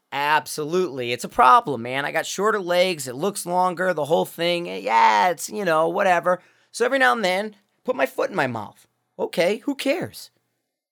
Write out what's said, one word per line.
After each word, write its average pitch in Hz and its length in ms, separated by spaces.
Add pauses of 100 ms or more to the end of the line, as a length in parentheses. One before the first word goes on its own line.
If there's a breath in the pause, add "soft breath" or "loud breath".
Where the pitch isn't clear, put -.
(120)
Absolutely. 147 1000
It's 123 120
a 196 60
problem, 233 540
man. 131 220
I 151 60
got 151 140
shorter 208 340
legs. 180 480
It 120 80
looks 190 300
longer, 180 480
the 151 120
whole 175 200
thing. 175 440
Eh, 190 80
yeah, 208 520
it's, - 200
you 214 160
know, 160 240
whatever. 180 520 (300 soft breath)
So 233 140
every 269 140
now 254 140
and 226 120
then, 196 300 (280)
put 254 120
my 269 100
foot - 240
in 208 60
my 143 120
mouth. 113 400 (320)
Okay, 190 380
who 277 180
cares? 277 540 (640)